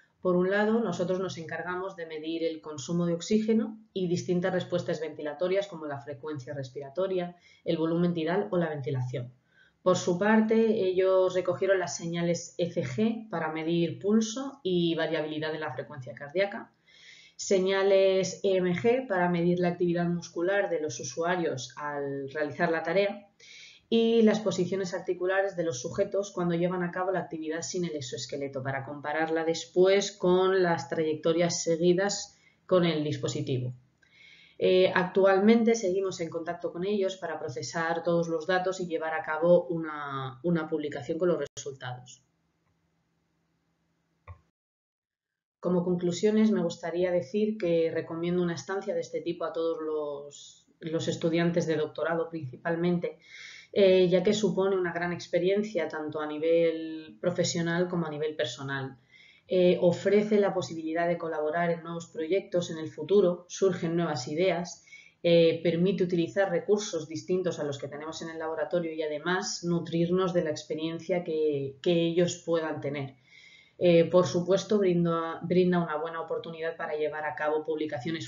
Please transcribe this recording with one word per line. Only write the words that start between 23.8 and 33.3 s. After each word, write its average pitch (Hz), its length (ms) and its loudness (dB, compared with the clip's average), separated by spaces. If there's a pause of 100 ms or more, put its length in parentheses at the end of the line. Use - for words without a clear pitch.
y 226 340 4
las 214 180 4
posiciones 185 520 -2
articulares 185 600 -2
de 170 80 -2
los 165 160 -2
sujetos - 540 -2
cuando 175 220 0
llevan 175 280 0
a 175 80 -4
cabo 185 200 -4
la 175 100 0
actividad 160 400 -6
sin 175 240 -4
el 151 100 -6
exoesqueleto, 139 680 -8
para 131 220 -6
compararla 156 600 -2
después 185 680 2
con 185 500 4
las 165 280 0
trayectorias 165 720 0
seguidas 175 760 2 (280)
con 180 180 6
el 160 220 2
dispositivo. 131 680 -2 (840)